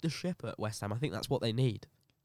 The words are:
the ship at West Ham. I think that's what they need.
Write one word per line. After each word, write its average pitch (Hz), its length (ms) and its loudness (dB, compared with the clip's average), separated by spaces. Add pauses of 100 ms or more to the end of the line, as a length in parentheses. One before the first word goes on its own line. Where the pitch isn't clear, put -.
the 165 80 2
ship - 340 -2
at 110 140 -4
West 107 240 -2
Ham. 101 100 0
I 110 40 0
think 113 180 0
that's - 160 -4
what 139 100 2
they 113 120 2
need. 120 340 2 (380)